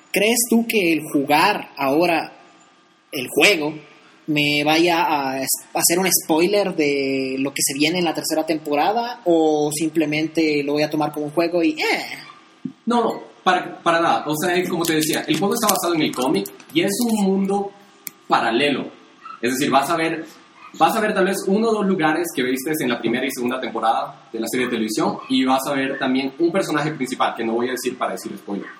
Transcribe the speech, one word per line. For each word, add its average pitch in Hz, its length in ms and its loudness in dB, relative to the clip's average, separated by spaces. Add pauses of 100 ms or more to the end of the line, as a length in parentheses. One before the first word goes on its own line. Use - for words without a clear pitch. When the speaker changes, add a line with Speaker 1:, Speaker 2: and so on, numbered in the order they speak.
(120)
Speaker 1:
¿Crees 220 260 2 (100)
tú 226 200 4
que 180 240 2
el 151 80 0 (120)
jugar 151 640 2
ahora 156 600 0 (760)
el 127 160 -6
juego 160 460 2 (520)
me 147 380 2
vaya 165 440 4
a 135 340 -2
es-, 135 60 -6 (260)
hacer 170 240 2
un 190 120 0
spoiler 185 680 0
de 135 600 -2
lo 139 140 -2
que - 100 -4
se 139 120 -2
viene 151 240 0
en 180 60 0
la 156 100 -2
tercera 156 320 -2
temporada 175 800 -2
o 156 480 4
simplemente 156 920 0
lo 139 120 -2
voy 151 80 2
a 151 80 -2
tomar 151 220 0
como 151 140 -6
un 147 60 -8
juego 170 320 0
y... 156 60 4
Eh? 156 480 -2 (680)
Speaker 2:
No, 240 160 2
no, - 200 -4 (200)
para, 175 400 0
para 170 180 2
nada. - 280 2
O 151 80 0
sea, 180 180 -2
es 180 140 0
como 170 160 -2
te 160 100 0
decía, 151 320 2
el 151 100 2
juego 202 180 2
está 226 120 0
basado 175 280 2
en 156 80 2
el - 120 0
cómic 156 320 0 (260)
y 156 100 2
es 202 100 0 (120)
un 214 200 2
mundo 196 480 0 (560)
paralelo. 120 580 2 (560)
Es 123 100 2
decir, 131 180 0
vas 135 200 4
a 170 60 0
ver, 160 280 -2 (500)
vas 170 200 4
a 220 60 0
ver 208 120 0
tal 190 120 2
vez 190 140 0 (100)
uno 220 220 4
o - 20 2
dos 202 140 0
lugares 170 480 2
que 127 100 0
viste 131 340 -2
en 127 120 0
la 120 100 -2
primera 123 260 -2
y 139 60 -2
segunda 123 280 -4
temporada - 720 -2
de 113 60 -8
la 110 80 -2
serie 127 200 -2
de 120 60 -4
televisión 120 460 -2 (100)
y 131 160 2
vas 131 220 2
a 143 60 -4
ver 135 260 -2
también 135 400 0
un 170 140 2
personaje 156 400 0
principal, 127 420 -4
que 117 100 -6
no 113 100 -2
voy 120 140 0
a 127 40 -4
decir 123 260 -4
para 110 140 -4
decir - 240 -10
spoiler. 101 320 -8 (100)